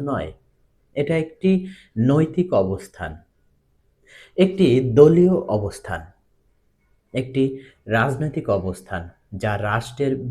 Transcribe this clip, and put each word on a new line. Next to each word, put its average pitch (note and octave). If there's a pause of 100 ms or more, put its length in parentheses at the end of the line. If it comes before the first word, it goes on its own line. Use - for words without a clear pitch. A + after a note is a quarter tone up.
(100)
নয়, D#2+ (640)
এটা C#3+ (100)
একটি F#3 (580)
নৈতিক D#3+ (140)
অবস্থান, F#2 (1300)
একটি F#3 (320)
দলীয় E3+ (200)
অবস্থান, F#2+ (1120)
একটি C3 (540)
রাজনৈতিক C3+ (120)
অবস্থান, F2+ (320)
যা G#2 (180)
রাষ্ট্রের B2 (180)